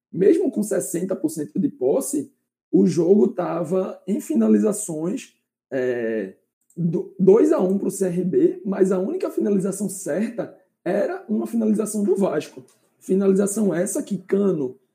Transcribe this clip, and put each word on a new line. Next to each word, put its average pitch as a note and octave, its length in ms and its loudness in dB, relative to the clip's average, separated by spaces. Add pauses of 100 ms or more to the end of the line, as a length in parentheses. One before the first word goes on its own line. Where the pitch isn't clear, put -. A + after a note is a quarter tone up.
(120)
mesmo E4+ 380 2
com G#3+ 120 -4
sessenta F#3 540 -4
por - 140 -4
cento - 280 -6
de - 120 0
posse, - 600 -2 (400)
o G3 160 6
jogo F3+ 420 4
tava E3+ 800 -4
em A3 140 -2
finalizações, G#3 1160 0 (340)
é, A#2 640 -4 (420)
do, E3+ 420 -4
dois G#3+ 340 6
a D4 80 2
um F#3+ 180 0
pro G3 120 -2
C G3 160 -2
R F3 180 -2
B, F3+ 400 2
mas F#3+ 280 0
a F#3 60 0
única D4+ 320 -4
finalização G3 580 -2
certa E3+ 640 -6 (300)
era F4+ 440 -2
uma A3 180 -2
finalização G#3+ 560 0
do F4 120 2
Vasco. D#3 500 -2 (340)
Finalização G3 760 2
essa G#3 280 -2
que G3 160 -6
Cano, F3+ 600 0 (160)